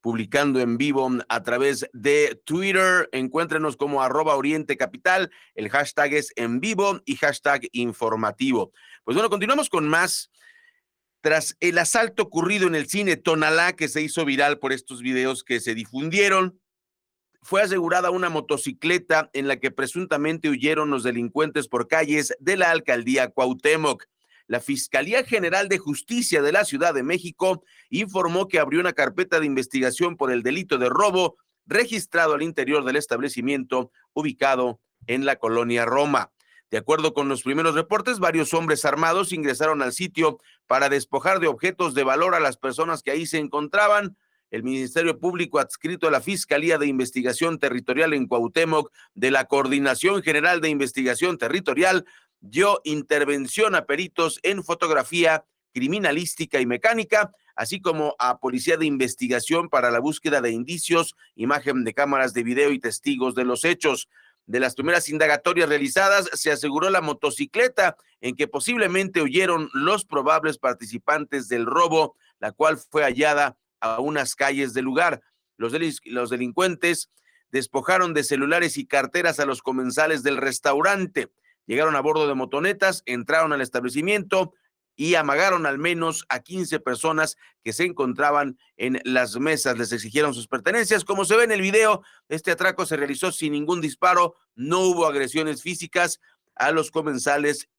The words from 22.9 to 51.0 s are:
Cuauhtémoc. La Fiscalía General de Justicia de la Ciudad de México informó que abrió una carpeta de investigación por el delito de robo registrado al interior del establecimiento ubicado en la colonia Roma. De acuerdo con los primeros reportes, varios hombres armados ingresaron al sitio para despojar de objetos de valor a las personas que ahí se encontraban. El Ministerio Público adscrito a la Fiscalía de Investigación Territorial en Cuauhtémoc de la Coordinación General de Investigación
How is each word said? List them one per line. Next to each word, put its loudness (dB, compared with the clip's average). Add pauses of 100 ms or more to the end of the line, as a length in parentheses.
Cuauhtémoc. 0 (440)
La -2
Fiscalía -2
General 0
de 0
Justicia -2
de 4
la 4
Ciudad 0
de -2
México -2 (280)
informó -2
que 2
abrió 2
una 0
carpeta 0
de 0
investigación -2
por 0
el -2
delito -2
de 2
robo 2 (280)
registrado 0
al -2
interior -2
del -2
establecimiento -4 (220)
ubicado 0 (260)
en -2
la 0
colonia 0
Roma. 0 (400)
De -2
acuerdo 0
con 0
los -4
primeros 0
reportes, -2
varios 2
hombres 0
armados 0
ingresaron 0
al -2
sitio -2 (280)
para 2
despojar 0
de 0
objetos -2
de 2
valor 2
a 2
las 0
personas -4
que -2
ahí -2
se -4
encontraban. 0 (340)
El -8
Ministerio -2
Público -2
adscrito -4
a 4
la 2
Fiscalía 0
de 0
Investigación -2
Territorial 0
en 0
Cuauhtémoc 0 (220)
de 0
la 4
Coordinación 2
General 2
de 0
Investigación 0